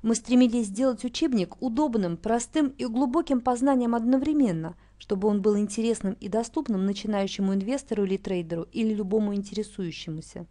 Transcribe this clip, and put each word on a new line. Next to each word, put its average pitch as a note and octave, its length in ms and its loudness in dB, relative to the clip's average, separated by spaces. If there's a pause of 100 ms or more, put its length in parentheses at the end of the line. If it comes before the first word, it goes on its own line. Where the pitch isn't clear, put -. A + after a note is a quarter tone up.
Мы A3+ 100 4
стремились A#3+ 540 4
сделать A#3 360 0
учебник B3 560 0
удобным, A3+ 580 0
простым A#3 500 0
и C4 180 -6
глубоким B3+ 560 0
по B3 140 2
знаниям A#3+ 400 2
одновременно, A#3+ 840 0 (220)
чтобы G3+ 280 -2
он G#3 140 2
был G#3 160 4
интересным G#3 560 0
и - 160 -10
доступным A3+ 560 -2
начинающему G3 680 -2
инвестору G#3 520 -2
или F#3+ 120 0
трейдеру, E3+ 540 -4
или A3 220 0
любому G#3 400 0
интересующемуся. F#3 1160 -8